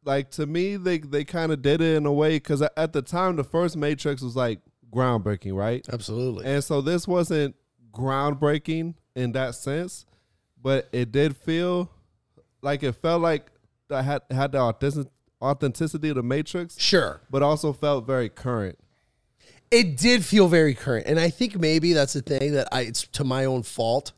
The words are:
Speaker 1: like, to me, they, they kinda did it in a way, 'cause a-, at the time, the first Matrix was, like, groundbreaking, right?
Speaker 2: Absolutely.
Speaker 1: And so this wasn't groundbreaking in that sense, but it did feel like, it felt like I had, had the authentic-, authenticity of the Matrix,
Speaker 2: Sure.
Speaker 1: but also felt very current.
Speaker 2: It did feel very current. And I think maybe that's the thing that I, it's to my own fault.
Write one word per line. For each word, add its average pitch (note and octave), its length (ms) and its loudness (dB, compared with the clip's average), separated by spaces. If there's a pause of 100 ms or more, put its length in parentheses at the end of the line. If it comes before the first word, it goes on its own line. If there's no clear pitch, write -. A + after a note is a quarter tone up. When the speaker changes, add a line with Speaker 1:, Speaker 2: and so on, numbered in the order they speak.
Speaker 1:
like, C#3 280 -2
to D3+ 140 -4
me, F3 300 -2
they, F3+ 240 0
they D3 240 -4
kinda E3 340 -2
did C#3 240 2
it E3 140 4
in D3+ 100 2
a C#3+ 80 2
way, D3+ 260 4
'cause C#3+ 220 0
a-, D3+ 180 0
at D#3+ 140 0
the C#3+ 80 0
time, F3+ 360 0
the C#3+ 60 -2
first E3+ 340 0
Matrix D3 440 -2
was, B2 140 -6
like, A#2+ 240 -2 (320)
groundbreaking, G#2 640 0
right? A2+ 360 -2
Speaker 2:
Absolutely. A2+ 540 -6
Speaker 1:
And C#3 180 -2
so C#3+ 180 -2
this E3+ 260 -2
wasn't E3+ 480 0 (360)
groundbreaking D3 1040 -2 (200)
in B2 160 -2
that C3 240 -4
sense, D#3+ 500 -8 (560)
but C3+ 300 0
it A#2+ 200 -2
did C#3+ 240 2
feel F3 540 -2 (720)
like, C#3 220 -2
it B2+ 100 0
felt E3+ 280 0
like E3 280 0 (400)
I C3+ 140 -2
had, C#3+ 260 -2
had C3+ 220 0
the C#3 80 0
authentic-, C#3 480 0 (340)
authenticity D3 680 -2
of D3 80 -2
the B2 60 -2
Matrix, D#3 560 -4
Speaker 2:
Sure. B2 420 2 (100)
Speaker 1:
but C3+ 100 2
also D3+ 320 2
felt C#3 320 0
very B2 240 0
current. A2 480 -4 (920)
Speaker 2:
It F#3+ 280 4
did A3+ 260 4
feel G3+ 240 6
very D#3+ 260 6
current. A#2 340 -2
And D#3+ 120 2
I E3+ 100 2
think G3+ 300 -4
maybe D#3+ 340 2
that's C#3+ 200 2
the C#3+ 80 -4
thing C#3 320 -2
that C3+ 180 0
I, B2+ 100 0
it's A#2+ 220 -6 (100)
to D3 120 -4
my C3 200 0
own C3 180 0
fault. - 540 -2